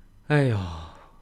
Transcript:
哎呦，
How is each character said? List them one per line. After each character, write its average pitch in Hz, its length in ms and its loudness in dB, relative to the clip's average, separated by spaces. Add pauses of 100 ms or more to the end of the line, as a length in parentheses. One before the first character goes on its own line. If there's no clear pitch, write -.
(280)
哎 147 180 4
呦， 113 120 2 (640)